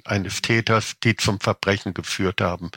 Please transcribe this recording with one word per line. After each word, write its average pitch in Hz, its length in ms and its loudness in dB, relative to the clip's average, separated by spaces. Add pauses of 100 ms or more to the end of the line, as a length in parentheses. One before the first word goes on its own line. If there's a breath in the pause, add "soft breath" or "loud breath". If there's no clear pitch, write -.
eines 98 360 -4
Täters, 113 520 2 (100)
die 113 140 4
zum 101 240 -2
Verbrechen 98 520 0
geführt - 460 -2
haben, 87 380 -2